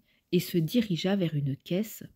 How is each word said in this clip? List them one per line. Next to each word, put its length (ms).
et 80
se 180
dirigea 560
vers 200
une 220
caisse 460